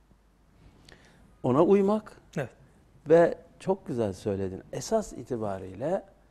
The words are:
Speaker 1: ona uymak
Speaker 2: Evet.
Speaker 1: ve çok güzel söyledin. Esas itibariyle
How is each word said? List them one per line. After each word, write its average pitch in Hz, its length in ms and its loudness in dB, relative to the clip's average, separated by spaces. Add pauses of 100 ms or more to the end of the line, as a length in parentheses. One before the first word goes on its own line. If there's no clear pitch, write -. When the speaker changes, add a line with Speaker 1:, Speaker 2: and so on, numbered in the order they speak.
(1400)
Speaker 1:
ona 135 200 4
uymak 202 580 2 (160)
Speaker 2:
Evet. 135 120 -6 (600)
Speaker 1:
ve 165 280 6 (220)
çok - 280 -6
güzel 113 260 -2
söyledin. 95 580 -6
Esas 202 420 -4
itibariyle 107 920 -6 (280)